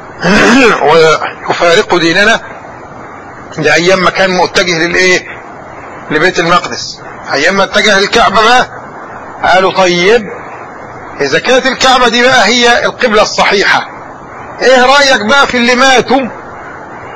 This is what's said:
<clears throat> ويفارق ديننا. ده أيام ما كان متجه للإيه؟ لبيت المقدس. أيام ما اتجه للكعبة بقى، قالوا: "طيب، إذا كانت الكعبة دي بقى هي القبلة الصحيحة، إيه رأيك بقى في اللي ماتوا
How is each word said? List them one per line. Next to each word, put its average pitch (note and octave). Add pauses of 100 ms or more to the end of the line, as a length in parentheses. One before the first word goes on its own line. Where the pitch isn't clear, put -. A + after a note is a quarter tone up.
(240)
<clears throat> G3+
ويفارق E3
ديننا. F#3 (1160)
ده D3+
أيام F3
ما F3
كان F#3
متجه F3
للإيه؟ F3 (840)
لبيت D#3
المقدس. E3+ (340)
أيام E3
ما G3
اتجه G3+
للكعبة A3
بقى، A#3 (720)
قالوا: F#3
"طيب، F#3 (1000)
إذا C#3+
كانت B3+
الكعبة B3+
دي A#3+
بقى B3+
هي A#3+
القبلة G#3+
الصحيحة، - (720)
إيه B3+
رأيك C4+
بقى C#4
في B3
اللي A#3+
ماتوا C4 (960)